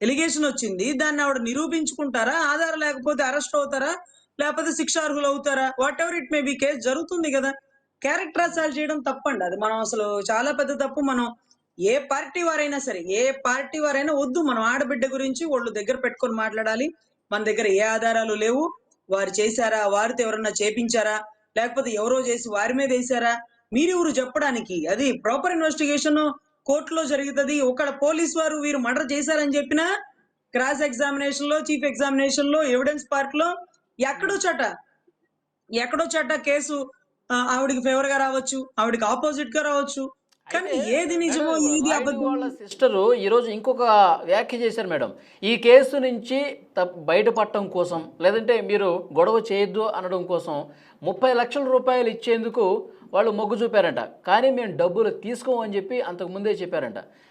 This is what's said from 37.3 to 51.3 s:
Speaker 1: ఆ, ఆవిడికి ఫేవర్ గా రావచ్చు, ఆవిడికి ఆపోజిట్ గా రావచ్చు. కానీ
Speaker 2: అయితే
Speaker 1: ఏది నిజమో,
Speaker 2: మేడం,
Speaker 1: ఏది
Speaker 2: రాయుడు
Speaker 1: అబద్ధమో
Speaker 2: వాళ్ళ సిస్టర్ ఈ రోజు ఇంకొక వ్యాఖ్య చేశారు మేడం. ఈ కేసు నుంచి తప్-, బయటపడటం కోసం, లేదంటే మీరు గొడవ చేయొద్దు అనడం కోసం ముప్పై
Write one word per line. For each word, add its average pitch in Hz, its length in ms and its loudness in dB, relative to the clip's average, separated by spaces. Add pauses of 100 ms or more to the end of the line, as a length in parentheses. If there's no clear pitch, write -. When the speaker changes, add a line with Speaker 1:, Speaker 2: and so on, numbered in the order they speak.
Speaker 1:
ఆ, 247 40 2
ఆవిడికి 254 440 0
ఫేవర్ 269 260 2
గా 277 100 2
రావచ్చు, 269 520 -2 (100)
ఆవిడికి 226 260 0
ఆపోజిట్ 262 520 -2
గా 302 60 2
రావచ్చు. 277 480 -2 (420)
కానీ 370 180 -2
Speaker 2:
అయితే 262 320 0
Speaker 1:
ఏది 339 140 -2
నిజమో, 320 360 0
Speaker 2:
మేడం, 302 240 2
Speaker 1:
ఏది 302 140 2
Speaker 2:
రాయుడు 285 180 0
Speaker 1:
అబద్ధమో 269 200 -2
Speaker 2:
వాళ్ళ 285 200 -2
సిస్టర్ 233 640 2
ఈ 196 140 0
రోజు 226 220 4
ఇంకొక 226 320 -2 (420)
వ్యాఖ్య 226 340 0
చేశారు 220 300 -2
మేడం. 143 260 -2 (280)
ఈ 226 140 2
కేసు 262 400 8
నుంచి 262 600 -2 (200)
తప్-, 180 260 -4
బయటపడటం 202 640 2
కోసం, 175 520 -4
లేదంటే 220 400 4
మీరు 196 540 0
గొడవ 214 280 4 (100)
చేయొద్దు 196 280 0
అనడం 185 440 -2
కోసం 165 400 -4 (380)
ముప్పై 214 320 2